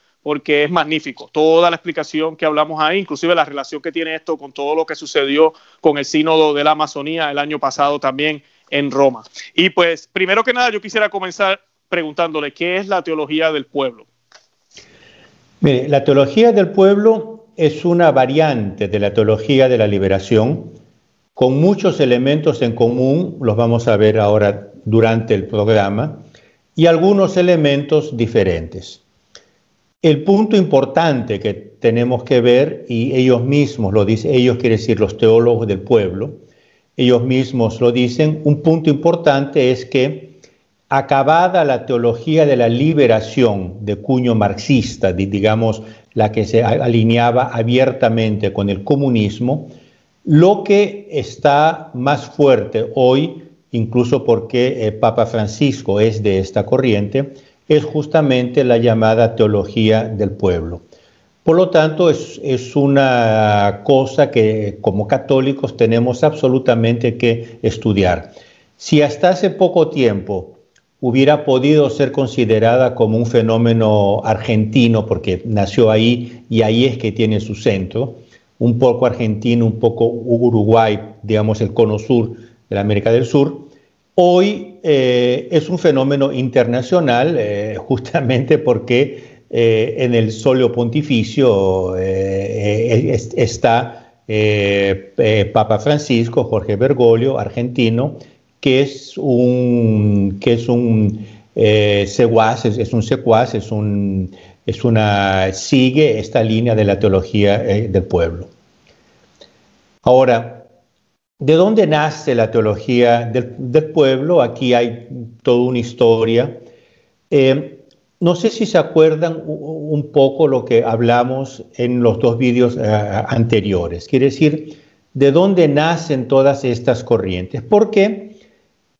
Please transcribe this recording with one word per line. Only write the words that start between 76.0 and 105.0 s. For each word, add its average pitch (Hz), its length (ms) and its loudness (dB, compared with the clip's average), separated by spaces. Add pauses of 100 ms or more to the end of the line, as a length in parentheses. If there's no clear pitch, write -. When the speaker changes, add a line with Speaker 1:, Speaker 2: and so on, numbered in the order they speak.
Speaker 2:
y 113 140 0
ahí 113 240 2
es 120 140 -2
que 107 120 -4
tiene 110 280 0
su 107 160 -8
centro, 104 640 -4 (420)
un 117 180 2
poco 123 300 2
argentino, 113 580 -2
un 107 140 -2
poco 113 260 0
Uruguay, 113 920 2 (240)
digamos 107 380 -2
el 101 120 -4
cono 110 240 2
sur 113 380 -2 (340)
de 107 60 -6
la 101 60 -2
América 104 300 0
del 117 140 2
Sur, 139 360 0 (520)
hoy, 185 720 2
eh, 127 640 0
es 160 200 0
un 175 100 -4
fenómeno 139 520 0
internacional, 127 1080 0
eh, 104 400 -6
justamente 131 800 -2
porque, - 880 -2
eh, 113 480 0
en 123 160 0
el 113 180 0
solio 127 400 0
pontificio, 110 1300 0
eh, 92 60 -4
eh, 104 1120 -2
es-, - 200 -8
está, - 800 -2 (140)
eh, 101 920 0
eh, 107 340 2
Papa 107 280 0
Francisco, 131 640 0
Jorge 101 320 -4
Bergoglio, 123 640 2
argentino, 123 800 -2 (420)
que 131 220 2
es - 360 -8
un, 120 1200 0
que 120 140 0
es 117 160 -4
un, 113 560 0 (300)
eh, 104 520 2
secuaz, 110 580 0
es, 110 120 -2
es 110 160 -4
un 113 80 0
secuaz, 120 540 0
es 104 160 -8
un, 101 580 -4 (380)
es - 180 -6
una, 98 680 2